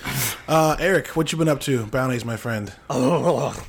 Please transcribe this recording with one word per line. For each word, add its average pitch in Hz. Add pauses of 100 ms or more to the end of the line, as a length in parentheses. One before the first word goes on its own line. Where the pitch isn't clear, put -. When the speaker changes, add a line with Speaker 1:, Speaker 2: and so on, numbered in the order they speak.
(480)
Speaker 1:
Uh, 156
Eric, 170
what 160
you 160
been 160
up 139
to? 123
Bounties, 127
my 117
friend. 107 (180)
Speaker 2:
Oh, 139